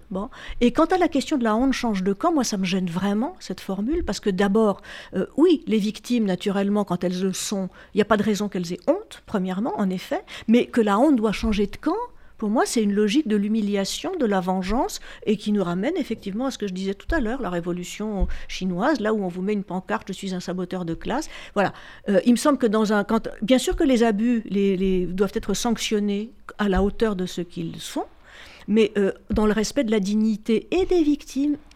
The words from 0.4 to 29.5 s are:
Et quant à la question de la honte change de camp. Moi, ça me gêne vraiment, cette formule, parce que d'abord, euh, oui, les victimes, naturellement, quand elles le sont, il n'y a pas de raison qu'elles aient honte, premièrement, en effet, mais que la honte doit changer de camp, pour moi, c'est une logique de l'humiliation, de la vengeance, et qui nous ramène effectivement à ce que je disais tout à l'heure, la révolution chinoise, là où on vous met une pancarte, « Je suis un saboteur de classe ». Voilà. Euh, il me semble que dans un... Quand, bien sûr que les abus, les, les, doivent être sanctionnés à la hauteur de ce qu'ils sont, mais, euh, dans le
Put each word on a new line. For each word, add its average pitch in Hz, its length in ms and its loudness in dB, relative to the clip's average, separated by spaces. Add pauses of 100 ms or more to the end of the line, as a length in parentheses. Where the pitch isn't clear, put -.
Et 240 120 4
quant 320 140 4
à 359 100 2
la 349 120 4
question 285 280 -2
de 233 80 0
la 214 120 2
honte 262 160 2
change 208 320 -2
de 196 80 0
camp. 311 200 0
Moi, 277 120 2
ça 214 140 -4
me 190 60 -2
gêne 185 240 0
vraiment, 202 520 -2
cette - 200 -10
formule, 220 440 -2
parce 302 160 -4
que 208 100 -2
d'abord, 196 520 2 (340)
euh, 190 100 -2 (100)
oui, 320 300 4
les 214 120 2
victimes, 214 460 0
naturellement, 196 600 0
quand 175 180 -4
elles 180 180 -2
le 190 120 0
sont, 190 360 -4 (240)
il - 60 -2
n'y 214 40 6
a - 20 -2
pas 214 120 2
de 208 60 2
raison 208 260 0
qu'elles 180 240 -6
aient 175 140 -6
honte, - 400 -2
premièrement, 190 500 -2
en 196 140 0
effet, 269 320 -4 (240)
mais 233 200 6
que - 140 0
la 208 200 4
honte 285 160 6
doit 214 160 2
changer 208 340 0
de - 100 -6
camp, 330 200 -2 (420)
pour 208 120 -2
moi, 254 160 2
c'est 233 180 0
une 202 80 2
logique 214 340 2
de 214 80 2
l'humiliation, 208 800 -2
de 285 100 0
la 202 120 2
vengeance, 190 600 -2 (260)
et 214 100 2
qui 208 140 -4
nous 202 140 2
ramène 185 320 -2
effectivement 226 500 -4
à 269 60 -2
ce - 60 -12
que 208 100 -4
je 185 40 -6
disais 190 220 -4
tout - 180 -8
à 330 60 2
l'heure, 214 240 -2
la 175 80 -6
révolution 180 800 -4 (180)
chinoise, 196 540 0
là 214 120 0
où 208 120 0
on 185 40 -2
vous 180 140 -6
met 208 120 0
une 196 100 -2
pancarte, « 185 440 -6
Je 196 40 -6
suis 190 240 -8
un 180 40 -6
saboteur 180 440 -6
de 165 100 -4
classe ». 208 340 -4 (260)
Voilà. 190 180 0 (360)
Euh, 202 180 4
il 240 40 8
me 240 60 6
semble 277 220 2
que 240 100 4
dans 214 240 2
un... 208 100 4
Quand, 220 260 0 (140)
bien 247 160 4
sûr 359 160 -2
que - 80 0
les 262 220 6
abus, 226 440 2
les, 196 280 2
les, 185 300 2
doivent 190 280 0
être 214 180 -2
sanctionnés 208 760 -2 (280)
à 208 100 0
la 185 160 2
hauteur 208 320 0
de 180 100 -4
ce 180 140 -8
qu'ils 170 400 -8
sont, - 240 -6 (640)
mais, 214 300 4
euh, 196 120 2 (200)
dans 214 160 2
le 208 60 4